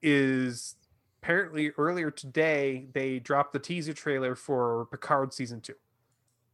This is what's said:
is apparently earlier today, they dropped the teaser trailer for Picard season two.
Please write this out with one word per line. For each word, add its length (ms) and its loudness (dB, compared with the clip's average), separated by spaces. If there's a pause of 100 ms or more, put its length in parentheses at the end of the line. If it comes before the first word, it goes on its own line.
is 720 2 (520)
apparently 500 0
earlier 320 0
today, 800 0
they 260 -2
dropped 360 0
the 40 0
teaser 360 -4
trailer 400 -2
for 560 0
Picard 420 0
season 300 -8
two. 100 -14 (800)